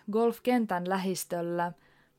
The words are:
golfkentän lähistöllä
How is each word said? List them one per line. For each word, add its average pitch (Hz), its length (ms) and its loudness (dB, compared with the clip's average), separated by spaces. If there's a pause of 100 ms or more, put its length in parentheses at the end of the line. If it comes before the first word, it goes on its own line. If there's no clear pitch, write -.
(120)
golfkentän 226 760 2
lähistöllä 175 840 -2 (480)